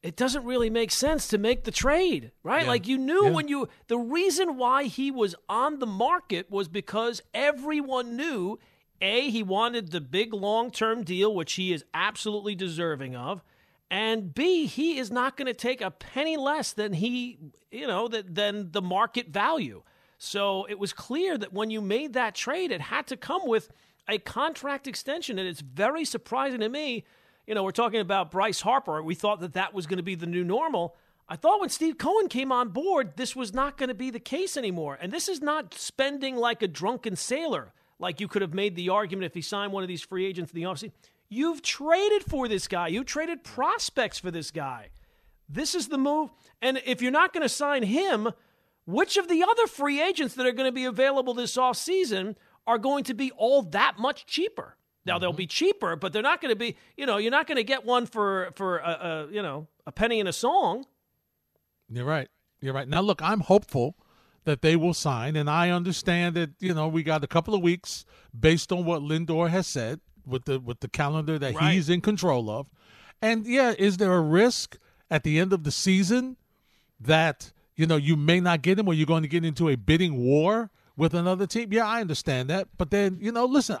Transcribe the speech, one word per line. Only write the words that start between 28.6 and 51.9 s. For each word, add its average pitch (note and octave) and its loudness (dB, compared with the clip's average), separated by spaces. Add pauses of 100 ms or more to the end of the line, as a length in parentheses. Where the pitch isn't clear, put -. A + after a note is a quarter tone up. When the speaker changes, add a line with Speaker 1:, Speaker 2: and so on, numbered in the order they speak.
Speaker 1:
Harper. F3+ 0
We E3 -4
thought G#3 0
that E3+ -8
that F#3 -2
was F#3 -6
gonna F3+ -4
be F#3 -6
the E3+ -8
new F3 -2
normal. G3 0 (340)
I E3+ -8
thought F#4+ 4
when F4+ -2
Steve - -2
Cohen G4 2
came C4 -2
on B3 2
board, C4+ 0
this B3 -6
was A#3 -8
not C#4 -2
gonna B3+ -2
be B3+ -6
the A3+ -10
case F4 -4
anymore. E3+ -4
And F3+ -8
this E4+ -4
is E4 -4
not D4 -2
spending C4+ -4
like A#3 0
a F#3+ 0
drunken F#3+ -4
sailor, A#3+ -4 (260)
like F3 -6
you G3+ -4
could G3 -2
have E3 -2
made G3 0
the F3+ -4
argument F#3+ 0
if - -8
he E3+ -6
signed G3+ -4
one F#3+ -4
of F#3 -6
these F3+ -8
free F#3 -4
agents F3+ -6
in E3+ -8
the E3+ -4
offseason. F#3+ -8 (360)
You've C#4+ -2
traded F#4 4
for C4 -2
this G3+ -2
guy. F3 -2
You G#3 -2
traded D#4+ -6
prospects C4+ -2
for F#3 -6
this D#3+ -8
guy. C3 -10 (600)
This C4 -4
is A#3 -2
the D4 -2
move. C#4+ 2 (320)
And C4 0
if B3 0
you're B3+ 2
not F4 4
gonna D#4 0
sign C#4+ 0
him, A#3 2 (560)
which C#4+ 0
of F4+ 0
the F4 4
other A4+ 6
free C#4+ 0
agents D#4+ 0
that B3+ -2
are B3 6
gonna B3+ 0
be B3+ -4
available B3+ 2
this A#3+ -4
offseason B3+ 0 (320)